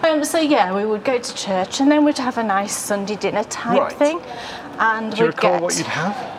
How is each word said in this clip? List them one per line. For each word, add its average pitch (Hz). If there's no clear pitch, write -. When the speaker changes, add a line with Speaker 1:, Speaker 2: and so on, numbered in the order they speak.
Speaker 1:
Um, 311
so 320
yeah, 269
we 202
would 214
go 262
to -
church, 190
and 277
then 302
we'd 294
have 247
a 233
nice 202
Sunday 202
dinner 196
type 240
Speaker 2:
Right. -
Speaker 1:
thing. 302
And 220
Speaker 2:
Do 208
you 160
Speaker 1:
we'd 160
Speaker 2:
recall 180
Speaker 1:
get 170
Speaker 2:
what 175
you'd 165
have? 175